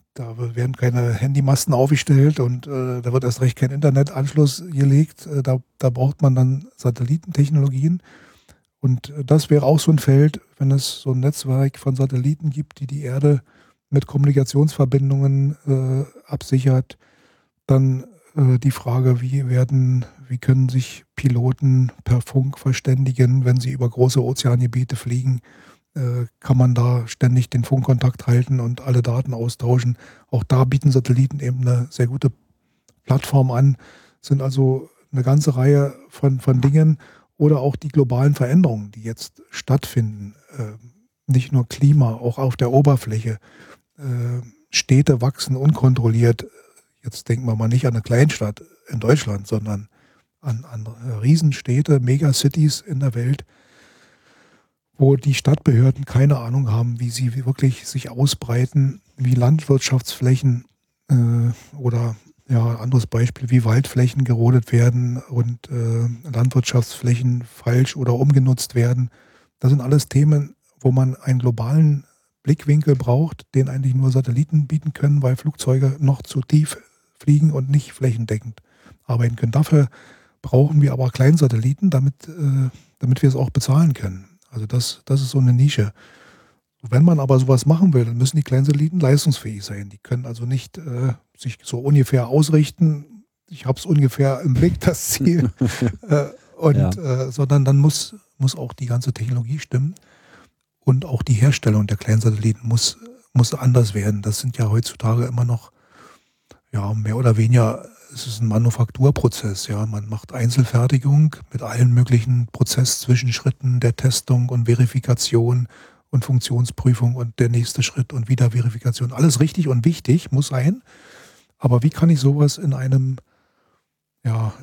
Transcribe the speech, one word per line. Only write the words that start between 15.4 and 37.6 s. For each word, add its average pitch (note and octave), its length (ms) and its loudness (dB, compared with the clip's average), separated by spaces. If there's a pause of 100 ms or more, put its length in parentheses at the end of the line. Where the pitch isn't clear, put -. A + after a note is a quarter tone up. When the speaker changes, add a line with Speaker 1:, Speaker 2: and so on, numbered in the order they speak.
Speaker 1:
äh, C3 380 -2 (260)
absichert, C3 680 -2 (680)
dann, C3 380 2 (320)
äh, B2+ 220 4
die C3 120 0
Frage, B2+ 520 0
wie C3 260 -4
werden, B2+ 560 0 (240)
wie B2+ 100 -6
können C3 300 2
sich B2+ 380 -6 (100)
Piloten B2+ 760 2 (140)
per B2 160 0
Funk C3+ 380 -4
verständigen, C3 880 0
wenn B2 120 2
sie B2 120 -4
über B2+ 180 -4
große B2+ 340 0
Ozeangebiete B2 720 -2
fliegen, B2 460 -4 (560)
äh, B2 300 -4 (120)
kann B2+ 200 0
man B2 160 4
da A#2+ 340 0
ständig B2 400 0
den A#2+ 160 -2
Funkkontakt B2+ 600 0
halten B2 340 0
und A#2 220 -6
alle B2 180 0
Daten B2 320 -2
austauschen. A#2+ 640 -2 (340)
Auch A2+ 140 -2
da C3 200 2
bieten C3+ 280 2
Satelliten C3 480 0
eben B2+ 220 -4
eine B2 280 0
sehr - 180 -2
gute C3 220 -2 (720)
Plattform C3 460 0
an, C3 280 2 (420)
sind C#3 220 -2
also C3 480 0 (200)
eine B2+ 120 -4
ganze C#3 340 2
Reihe C#3 380 2 (160)
von, C3 300 -2
von C3 200 2
Dingen D3+ 380 4 (400)
oder D3+ 220 2